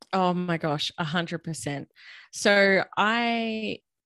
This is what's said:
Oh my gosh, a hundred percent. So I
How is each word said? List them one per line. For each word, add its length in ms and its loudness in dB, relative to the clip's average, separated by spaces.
Oh 220 2
my 240 -2
gosh, 400 -2
a 60 -4
hundred 400 -4
percent. 480 -8
So 520 4
I 800 -2